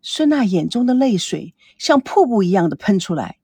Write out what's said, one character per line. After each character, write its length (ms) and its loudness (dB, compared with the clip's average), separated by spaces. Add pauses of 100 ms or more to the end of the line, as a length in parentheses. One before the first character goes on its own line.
孙 280 -2
娜 160 2
眼 240 0
中 160 -2
的 80 2
泪 240 2
水 380 -8 (220)
像 220 2
瀑 260 2
布 160 0
一 100 0
样 180 2
的 80 -4
喷 200 0
出 160 -4
来。 300 -6